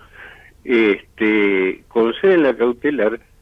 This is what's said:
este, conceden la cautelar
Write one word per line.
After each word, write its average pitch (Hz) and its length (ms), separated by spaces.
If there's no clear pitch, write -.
este, 104 1200
conceden 160 560
la 127 120
cautelar 120 640